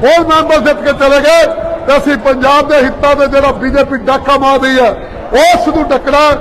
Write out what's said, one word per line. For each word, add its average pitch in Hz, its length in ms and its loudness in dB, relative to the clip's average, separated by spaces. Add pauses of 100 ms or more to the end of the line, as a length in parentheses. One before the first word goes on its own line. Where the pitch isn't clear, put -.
ਹੋਰ 320 240 4
ਮੈਂਬਰ 320 320 2
ਜਿੱਤ 294 240 0
ਕੇ 285 160 0
ਚਲੇ 277 200 2
ਗਏ 320 260 4 (420)
ਤੇ 277 100 2
ਅਸੀਂ 277 200 -2
ਪੰਜਾਬ 277 520 0
ਦੇ 302 140 2
ਹਿੱਤਾਂ 285 320 0
ਦੇ 277 120 0
ਜਿਹੜਾ 277 240 0
ਬੀਜੇਪੀ 262 540 -2
ਡਾਕਾ 269 320 0
ਮਾਰ 269 220 0
ਰਹੀ 262 200 0
ਹੈ, 240 100 2 (440)
ਉਸ 339 420 2
ਨੂੰ 320 140 -2
ਡੱਕਣਾ। 285 400 0 (120)